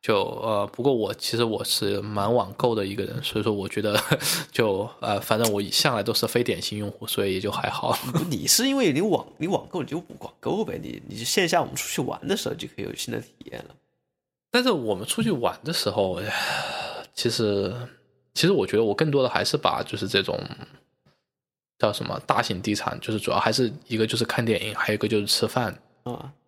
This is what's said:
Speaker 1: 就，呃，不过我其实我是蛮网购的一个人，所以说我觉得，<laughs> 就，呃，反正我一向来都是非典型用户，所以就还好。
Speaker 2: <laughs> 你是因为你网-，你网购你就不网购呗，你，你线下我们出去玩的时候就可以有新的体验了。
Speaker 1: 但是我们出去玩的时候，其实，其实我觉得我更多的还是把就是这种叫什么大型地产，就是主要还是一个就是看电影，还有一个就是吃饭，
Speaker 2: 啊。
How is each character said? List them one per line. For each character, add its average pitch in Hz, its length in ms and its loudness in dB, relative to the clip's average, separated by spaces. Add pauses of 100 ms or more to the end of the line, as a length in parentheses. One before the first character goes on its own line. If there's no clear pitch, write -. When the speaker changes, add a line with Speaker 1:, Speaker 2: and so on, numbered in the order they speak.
Speaker 1:
就， 101 200 4 (200)
呃， 104 280 0
不 - 120 -8
过 139 100 6
我 110 220 2
其 - 200 -4
实 117 80 4
我 110 220 0
是 101 380 0
蛮 104 320 0
网 104 240 2
购 120 160 4
的 107 100 0
一 98 100 -4
个 107 100 -2
人， - 180 -6
所 - 180 -2
以 - 20 0
说 117 80 2
我 101 160 0
觉 104 140 -4
得， 104 180 2 (260)
<laughs> - 280 -2
就， 104 340 2 (140)
呃， 107 180 0
反 110 240 2
正 113 80 4
我 101 120 0
一 98 80 -4
向 135 260 4
来 104 60 0
都 110 100 0
是 - 140 2
非 120 180 2
典 92 160 0
型 104 180 -4
用 104 120 -4
户， - 160 -12
所 101 180 -2
以 95 160 0
就 104 100 -2
还 - 200 -2
好。 - 280 0 (140)
Speaker 2:
<laughs> 165 160 0
你 131 180 -4
是 247 220 4
因 277 80 2
为 226 160 4
你 135 80 2
网-， 190 260 2 (120)
你 151 100 -4
网 - 180 0
购 180 140 -6
你 - 80 -6
就 151 100 -6
不 - 240 -12
网 - 80 -12 (100)
购 175 220 -2
呗， - 160 -4
你， - 300 -10
你 110 160 -8
线 175 240 2
下 175 140 4
我 - 40 -2
们 - 80 -10
出 - 140 -4
去 - 180 -2
玩 - 220 -6
的 196 80 2
时 - 140 -4
候 - 40 -4
就 - 140 -10
可 - 140 -10
以 - 20 -6
有 92 100 -6
新 - 200 -6
的 113 40 -4
体 - 140 -12 (180)
验 - 140 -12
了。 - 100 -20 (760)
Speaker 1:
但 247 120 2
是 254 80 2
我 120 240 2
们 98 120 -6
出 - 160 -2
去 117 80 2
玩 117 340 0
的 151 80 -4
时 - 160 0
候， 92 320 0 (960)
其 - 160 2
实， 101 440 2 (600)
其 - 120 4
实 190 60 6
我 135 140 4
觉 104 100 0
得 113 80 6
我 101 100 2
更 160 160 2
多 139 120 4
的 127 80 4
还 87 120 0
是 - 140 0
把 - 260 2
就 - 140 -6
是 95 100 -2
这 98 160 4
种 - 160 -2 (1400)
叫 107 120 2
什 - 140 -6
么 - 220 -6
大 127 160 2
型 95 180 -4
地 104 140 0
产， - 260 -6
就 - 100 -8
是 107 80 -2
主 - 120 -4
要 - 100 2
还 113 100 2
是 117 220 2 (140)
一 113 100 -6
个 110 100 2
就 113 120 -2
是 120 80 2
看 - 180 -2
电 110 180 0
影， 104 120 -6
还 - 140 -2
有 107 60 2
一 104 40 -2
个 110 100 0
就 107 100 2
是 104 80 -2
吃 - 220 2
饭， 104 260 -2 (280)
Speaker 2:
啊。 123 280 -10 (180)